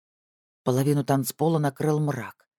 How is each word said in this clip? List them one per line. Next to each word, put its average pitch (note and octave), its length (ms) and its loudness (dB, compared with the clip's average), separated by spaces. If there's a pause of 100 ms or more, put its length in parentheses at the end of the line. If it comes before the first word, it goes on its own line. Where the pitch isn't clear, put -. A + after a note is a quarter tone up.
(640)
Половину C3+ 400 2
танцпола D3 560 0
накрыл D3+ 400 0
мрак. C3 480 -6 (120)